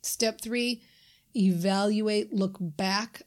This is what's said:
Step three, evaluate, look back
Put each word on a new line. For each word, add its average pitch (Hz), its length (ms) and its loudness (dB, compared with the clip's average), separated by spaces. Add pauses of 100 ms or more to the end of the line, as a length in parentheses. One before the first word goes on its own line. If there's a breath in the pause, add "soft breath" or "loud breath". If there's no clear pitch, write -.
Step 220 400 -2
three, 240 400 -2 (520 soft breath)
evaluate, 196 1000 2
look 190 260 0
back 190 680 -4